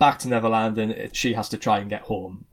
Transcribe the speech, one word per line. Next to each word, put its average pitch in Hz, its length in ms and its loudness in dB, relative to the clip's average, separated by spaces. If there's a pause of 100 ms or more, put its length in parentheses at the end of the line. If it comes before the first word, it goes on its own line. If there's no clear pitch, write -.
back - 200 6
to 127 80 -6
Neverland, 113 500 2
and 110 140 0
it, - 240 -8
she 117 180 0
has 110 160 -4
to 107 80 -4
try 107 200 2
and 101 120 -6
get 104 120 -6
home. 95 500 -8